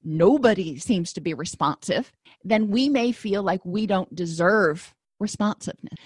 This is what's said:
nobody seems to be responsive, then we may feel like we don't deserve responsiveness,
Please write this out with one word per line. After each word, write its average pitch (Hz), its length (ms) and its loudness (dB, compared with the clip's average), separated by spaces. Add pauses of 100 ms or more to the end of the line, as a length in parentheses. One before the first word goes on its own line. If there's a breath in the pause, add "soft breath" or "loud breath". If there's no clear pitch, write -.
nobody 185 760 4
seems - 360 -2
to 170 80 -8
be 165 120 -4
responsive, - 760 -4 (320 soft breath)
then 214 260 0
we 254 200 2
may 247 220 0
feel 202 320 -4
like 185 220 -2
we 196 200 -4
don't 190 280 -2
deserve 175 800 0 (260)
responsiveness, - 760 -4 (100)